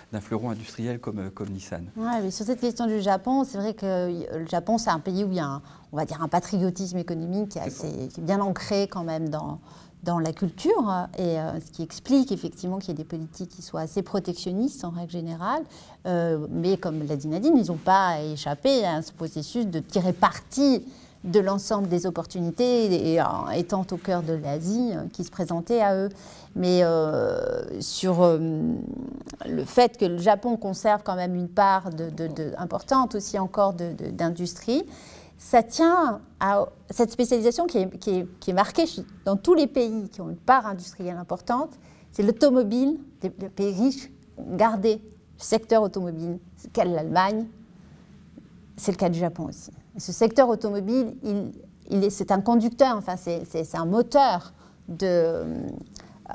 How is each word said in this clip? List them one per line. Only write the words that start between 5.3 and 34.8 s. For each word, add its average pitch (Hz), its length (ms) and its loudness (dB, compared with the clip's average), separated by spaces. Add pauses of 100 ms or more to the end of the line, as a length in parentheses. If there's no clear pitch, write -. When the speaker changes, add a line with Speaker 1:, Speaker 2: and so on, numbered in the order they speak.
Speaker 2:
y 170 40 0
a 151 60 -2
un, 139 160 -6 (300)
on 147 40 -8
va 156 100 -2
dire, 151 180 -8
un 156 40 -2
patriotisme 180 680 -2
économique 175 520 -4
qui 190 80 -10
est - 120 -6
Speaker 1:
C'est 151 160 -10
Speaker 2:
assez, 151 120 -8
Speaker 1:
fort. 127 100 -8
Speaker 2:
qui - 120 -14
est 165 40 -8
bien 196 160 0
ancré 196 480 -2
quand 180 160 -8
même 160 240 -4
dans, 151 320 -8 (420)
dans 175 160 0
la 160 140 0
culture, 220 600 0 (240)
et, 170 220 0
euh, 160 260 -4
ce - 60 -20
qui - 120 -10
explique 254 500 0
effectivement 180 460 -6
qu'il 190 100 -10
y 180 40 -4
ait 151 40 -6
des 151 80 -8
politiques 160 460 -10
qui - 120 -20
soient 160 200 -8
assez 160 200 -4
protectionnistes 185 840 -4
en 170 60 -6
règle 170 220 -8
générale, 175 500 -4 (440)
euh, 170 440 0
mais 175 280 2
comme 156 280 -4
l'a 151 80 -2
dit 143 140 -4
Nadine, 226 280 4
ils 202 120 4
n'ont 170 80 -2
pas 180 440 4
échappé 151 640 0
à 165 180 0
ce - 100 -14
processus 165 560 -6
de 165 100 -4
tirer 180 340 0
parti 226 720 2 (380)
de 190 180 4
l'ensemble 196 480 0
des 175 160 0
opportunités, 180 800 0
et, 165 300 2
et 165 80 4
en - 260 -2
étant 175 420 -2
au 185 60 -4
cœur 175 260 -2
de 160 120 -2
l'Asie, 160 580 -2
euh, 156 180 -6
qui - 140 -8
se - 60 -12
présentait 175 500 0
à 202 160 4
eux. 196 140 0 (440)
Mais, 180 280 4
euh, 120 960 0
sur, 180 400 0
euh, 160 540 4 (760)
le 160 160 -2
fait 240 320 4
que - 80 0
le 175 140 0
Japon 214 400 2
conserve 208 440 0
quand 190 140 -4
même 180 180 -2
une 175 140 -2
part 190 400 4
de, 165 220 -6
de, 160 160 -4
de, 156 320 -6
importante - 560 0
aussi 208 240 -4
encore 196 340 2
de, 170 220 -6
de, - 160 -8
d'industrie, 175 720 -2 (560)